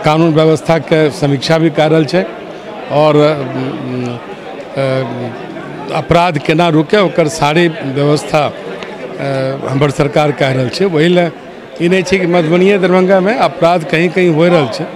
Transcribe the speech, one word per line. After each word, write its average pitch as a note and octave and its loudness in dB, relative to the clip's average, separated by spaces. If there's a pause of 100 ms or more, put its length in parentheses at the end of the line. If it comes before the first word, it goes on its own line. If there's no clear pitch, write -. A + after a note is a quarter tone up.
कानून D#3+ 2
व्यवस्था D#3+ 2
के D#3 2
समीक्षा C#3+ 0
भी D#3+ 2
कर D#3 2
रहल D#3+ 4
छै F3+ 0 (680)
और, D3 4
अ, D3 4 (1500)
अ, C3 0 (920)
अपराध E3 2
केना D#3+ 2
रुके, D#3+ 2
ओकर E3+ 2
सारी D3+ 2
व्यवस्था, C#3+ 0
अ, A2+ -4 (1160)
हमर C#3 2
सरकार D3 0
कह C3+ 0
रहल C3 0
छै। - -2
वही E3 2
लए F3 2 (500)
ई E3+ 2
नहीं F#3 2
छै G3 -2
कि F3+ 0
मधुबनिए F3 2
दरभंगा F#3 4
में G#3 0
अपराध E3+ 2
कहीं E3 0
कहीं F3+ 2
हो D#3+ 4
रहल E3 4
छै D#3 -6 (120)